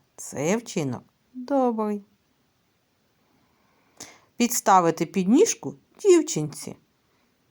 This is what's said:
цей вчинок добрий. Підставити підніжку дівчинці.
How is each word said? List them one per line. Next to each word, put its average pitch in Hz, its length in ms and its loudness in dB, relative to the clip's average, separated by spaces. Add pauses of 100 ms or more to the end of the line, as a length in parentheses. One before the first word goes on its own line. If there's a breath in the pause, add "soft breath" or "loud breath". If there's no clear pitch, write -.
(160)
цей 160 400 -4
вчинок 156 460 -6 (340)
добрий. 233 680 -2 (2250 loud breath)
Підставити 180 680 2
підніжку 190 680 0 (280)
дівчинці. 311 760 0 (760)